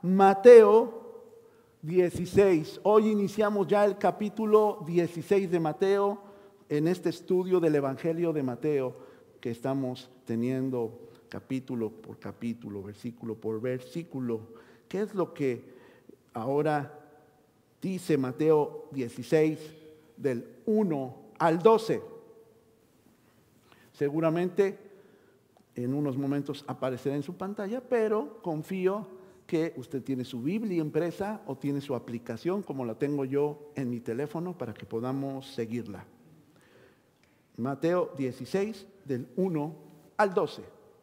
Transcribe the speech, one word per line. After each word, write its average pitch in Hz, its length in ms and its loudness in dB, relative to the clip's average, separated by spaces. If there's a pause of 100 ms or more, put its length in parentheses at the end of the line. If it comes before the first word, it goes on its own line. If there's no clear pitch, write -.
Mateo 208 1200 8 (560)
dieciséis. 180 1000 2
Hoy 214 260 6
iniciamos 208 580 0
ya 202 160 4
el 202 140 2
capítulo 208 920 2
dieciséis 170 640 0
de 175 80 0
Mateo 196 580 0 (520)
en 151 180 0
este 175 220 0
estudio 180 500 0
del 160 160 2
Evangelio 160 560 -2
de 151 120 -2
Mateo 131 520 -2 (460)
que 120 100 -6
estamos 127 580 -6 (140)
teniendo 123 840 -4 (180)
capítulo 127 640 -6
por - 280 -16
capítulo, 110 640 -10
versículo 107 540 -10
por 110 240 -6
versículo. 127 800 -6 (480)
¿Qué 190 140 -4
es 214 120 -6
lo 175 200 -4
que 123 420 -4 (580)
ahora 143 640 -2 (840)
dice 165 360 -2
Mateo 147 720 2
dieciséis, 151 680 0 (560)
del 127 500 -6
uno 165 480 0 (260)
al 165 200 4
doce? 208 420 4 (1900)
Seguramente 170 960 0 (880)
en 123 180 -4
unos 139 240 -2
momentos 139 500 -4
aparecerá 131 480 -6
en 147 60 -4
su 175 160 -10
pantalla, 208 500 -8
pero 220 540 -2
confío 185 640 -4 (400)
que 165 320 -2
usted 131 240 -8
tiene 127 240 -6
su 120 160 -10
Biblia 180 400 -2
impresa 170 640 -4
o 135 100 -8
tiene 143 260 -4
su 139 120 -6
aplicación, 120 720 -6
como 135 200 -8
la 110 120 -6
tengo 143 300 -2
yo 143 500 -2
en 127 160 -4
mi 120 80 -6
teléfono, 147 580 -6
para 113 160 -10
que - 140 -16
podamos 135 580 -6
seguirla. 107 580 -8 (1500)
Mateo 156 600 -2
dieciséis, 190 680 -6 (180)
del 131 300 -6
uno 165 400 -2 (420)
al 202 160 2
doce. 160 300 -2 (400)